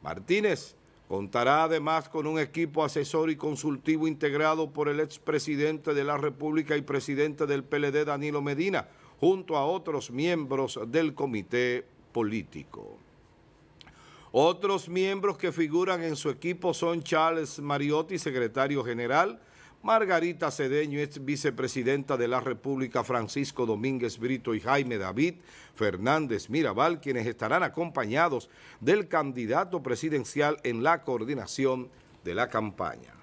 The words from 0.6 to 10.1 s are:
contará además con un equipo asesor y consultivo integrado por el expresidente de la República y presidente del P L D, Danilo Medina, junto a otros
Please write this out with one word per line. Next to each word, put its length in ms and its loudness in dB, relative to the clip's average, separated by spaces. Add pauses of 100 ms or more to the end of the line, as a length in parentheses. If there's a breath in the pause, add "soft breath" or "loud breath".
contará 560 4
además 420 0
con 200 -4
un 120 -2
equipo 420 -2
asesor 480 0
y 60 0
consultivo 720 -2
integrado 640 0
por 160 -2
el 140 0
expresidente 920 -2
de 120 0
la 100 0
República 640 0
y 40 0
presidente 640 0
del 200 -2
P 100 -2
L 160 2
D, 140 2
Danilo 360 -2
Medina, 460 0 (320 loud breath)
junto 360 2
a 100 2
otros 460 -2